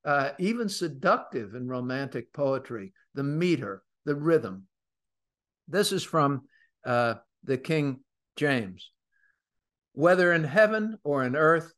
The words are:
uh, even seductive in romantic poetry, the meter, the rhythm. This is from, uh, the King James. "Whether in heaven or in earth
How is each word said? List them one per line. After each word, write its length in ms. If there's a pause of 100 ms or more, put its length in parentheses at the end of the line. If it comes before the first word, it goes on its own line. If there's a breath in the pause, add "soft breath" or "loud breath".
uh, 320
even 300
seductive 840
in 140
romantic 640
poetry, 600 (220)
the 80
meter, 600 (220)
the 100
rhythm. 520 (1000)
This 240
is 100
from, 460 (360 soft breath)
uh, 300 (300)
the 120
King 440 (360)
James. 540 (1040)
"Whether 400
in 120
heaven 600
or 180
in 140
earth 420